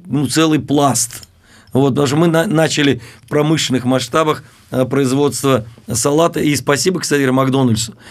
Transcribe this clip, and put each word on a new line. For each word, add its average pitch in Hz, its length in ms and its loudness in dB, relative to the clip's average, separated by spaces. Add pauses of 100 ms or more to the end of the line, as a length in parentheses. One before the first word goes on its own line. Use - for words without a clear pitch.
ну, 139 200 -2
целый 156 320 2
пласт. 135 640 -2 (480)
Вот, 135 180 2
потому 143 160 0
что 160 100 -2
мы 170 120 4
на-, 160 180 0
начали 151 540 0 (240)
в - 40 -20
промышленных 147 560 0
масштабах, 131 580 0 (280)
э, 131 160 0
производство 131 800 0 (260)
салата. 160 480 0
И 147 160 0
спасибо, 143 440 -2
кстати, 139 280 0
Макдональдсу, 131 640 0 (160)